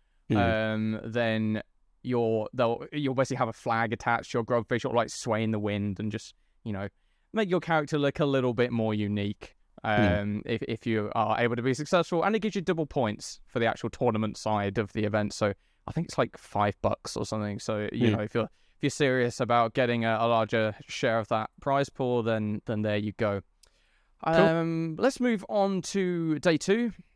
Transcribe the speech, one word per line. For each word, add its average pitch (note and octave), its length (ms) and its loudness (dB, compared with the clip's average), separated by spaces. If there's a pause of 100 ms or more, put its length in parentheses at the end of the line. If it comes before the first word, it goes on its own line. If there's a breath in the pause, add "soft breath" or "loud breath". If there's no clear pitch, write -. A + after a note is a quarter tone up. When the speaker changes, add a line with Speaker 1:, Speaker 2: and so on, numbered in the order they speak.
(300)
Speaker 1:
Hmm. A#2 60 2
Speaker 2:
um, A2 680 0
then A2 580 0 (400)
you're, A2+ 500 0
they'll, A#2+ 400 0
you'll C#3+ 220 -2
basically B2+ 240 0
have B2 100 0
a A2+ 60 -6
flag A2+ 400 0
attached - 380 -2
to B2+ 60 0
your A#2 60 0
grub A#2 240 0
face, A#2+ 160 -2
you'll, A#2+ 100 -2
like, A#2 160 2
sway A2 340 -2
in A2 80 0
the A2 60 0
wind G#2 420 -2
and G#2+ 120 -4
just, - 220 -10 (300)
you A2+ 100 -8
know, G2+ 140 -6 (440)
make G#3+ 160 -2
your F3 120 2
character D#3 380 0
look C#3 220 0
a D3+ 60 2
little C3 260 2
bit A#2+ 180 2
more A2 220 0
unique, G#2 640 -2 (260)
Speaker 1:
Hmm. A2 80 -2
Speaker 2:
um, G#2 540 2
if, - 200 -2
if - 220 -6
you G#2+ 280 0
are A2 260 2
able A#2+ 160 2
to A#2+ 60 -4
be C3 100 2
successful. E3 520 0
And G#3+ 120 2
it G#3+ 40 0
gives G#3 140 -4
you G3+ 60 -4
double E3 240 -2
points - 600 -4
for - 120 -6
the A#2 60 0
actual A2+ 240 0
tournament A2 480 0
side G2+ 400 -2
of G#2+ 160 -2
the G#2+ 120 -2
event. G#2 280 0
So G2+ 220 0 (320)
I - 60 -10
think E3 160 -4
it's, - 100 -14
like, B2+ 180 0
five G#2 460 0
bucks - 340 -2
or A2 80 -4
something. G#2 340 -4
So, G#2 320 -4
you B2 180 2
Speaker 1:
Hmm. G#2 80 2
Speaker 2:
know, A2 60 -2
if G#2+ 120 -6
you're, A2 160 0 (260)
if - 60 -20
you're C#3+ 80 2
serious B2+ 500 2
about A#2 320 2
getting A#2+ 320 2
a, A2+ 160 2
a A#2 80 2
larger A2 460 2 (140)
share A#2 300 0
of G#2+ 100 -4
that A2 200 -2 (140)
prize C#3 260 0
pool, B2 340 0
then, G#2+ 440 0
then G#2+ 160 -2
there G#2 160 0
you G#2 140 -2
go. G2+ 280 0 (840 soft breath)
Speaker 1:
Cool. D#3+ 80 2
Speaker 2:
Um, E3 640 2
let's A#3+ 220 2
move A#3 280 0
on G3 340 0
to E3+ 580 0
day E3+ 160 4
two, A3 360 2 (240)